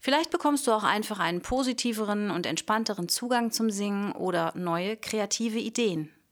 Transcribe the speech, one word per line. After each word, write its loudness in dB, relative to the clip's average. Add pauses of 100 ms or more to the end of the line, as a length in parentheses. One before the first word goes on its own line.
Vielleicht 2
bekommst 2
du 4
auch 2
einfach 0
einen 0
positiveren 0
und -2
entspannteren -2
Zugang 0
zum 0
Singen -2
oder 0
neue -2
kreative -2
Ideen. 0 (200)